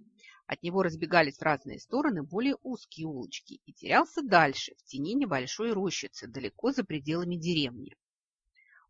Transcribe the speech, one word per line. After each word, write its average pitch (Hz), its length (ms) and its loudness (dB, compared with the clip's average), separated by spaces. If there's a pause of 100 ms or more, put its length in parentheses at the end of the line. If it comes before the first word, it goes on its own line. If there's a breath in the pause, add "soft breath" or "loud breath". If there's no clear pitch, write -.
(480 soft breath)
От - 140 -8
него 180 220 0
разбегались 160 540 4
в - 40 -12
разные 143 380 0
стороны 254 420 0
более 226 400 0
узкие 233 460 -10
улочки - 580 -10
и - 80 -20
терялся - 480 0
дальше, 170 560 4
в - 60 -20
тени 147 320 -4
небольшой 214 560 -2
рощицы, - 560 -4
далеко 123 440 -4
за 254 120 0
пределами 165 520 -2
деревни. 156 600 -2 (960 soft breath)